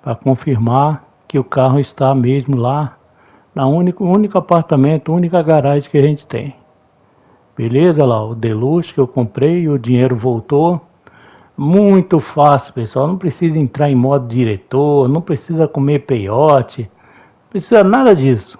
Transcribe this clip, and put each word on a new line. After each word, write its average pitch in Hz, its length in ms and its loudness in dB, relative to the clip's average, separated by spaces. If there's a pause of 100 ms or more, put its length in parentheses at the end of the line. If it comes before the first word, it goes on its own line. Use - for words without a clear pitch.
Pra 117 120 -8
confirmar 131 880 -2 (220)
que 147 120 -4
o 135 40 -2
carro - 380 0
está 135 340 -2
mesmo 131 420 -2
lá. 131 400 -4 (580)
Na 135 120 -2
único, 180 380 -2
único 202 320 0
apartamento, 160 760 0
única 170 300 0
garagem 147 480 0
que - 60 -2
a 143 60 4
gente 143 240 0
tem. 120 280 -10 (1000)
Beleza, 147 480 0
lá, 113 180 0
o 110 120 -8
Deluxe 117 580 -4
que - 80 -4
eu 127 80 0
comprei, 147 580 -2
o 143 120 0
dinheiro 123 360 0
voltou. 131 680 -2 (760)
Muito 185 640 2
fácil, 143 540 0
pessoal. 131 340 -4
Não 190 80 -4
precisa 165 420 -4
entrar 147 300 -2
em 143 60 0
modo 127 340 0
diretor, 127 800 0
não 156 140 -2
precisa 160 440 -4
comer 143 340 -2
peiote, 127 840 0
não - 640 -20
precisa 208 340 2
nada 226 320 4
disso. 131 460 -2